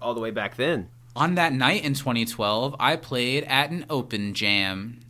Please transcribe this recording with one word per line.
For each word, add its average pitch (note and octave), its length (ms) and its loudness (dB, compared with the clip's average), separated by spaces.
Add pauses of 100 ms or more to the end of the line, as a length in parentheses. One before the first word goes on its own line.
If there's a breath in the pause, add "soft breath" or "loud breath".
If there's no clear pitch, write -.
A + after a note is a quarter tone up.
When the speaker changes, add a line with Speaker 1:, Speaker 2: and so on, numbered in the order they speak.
Speaker 1:
all A#2+ 120 -2
the A#2 80 -6
way A2+ 100 -4
back G#2 240 -4
then. C3 340 0 (260)
Speaker 2:
On E3 200 2
that E3 180 2
night C3+ 300 2
in C#3+ 100 2
twenty A#2+ 320 0
twelve, A2+ 540 0
I C3+ 160 4
played C3 500 0
at C#3 240 2
an E3+ 200 -6
open G#2+ 440 -2
jam G2+ 760 0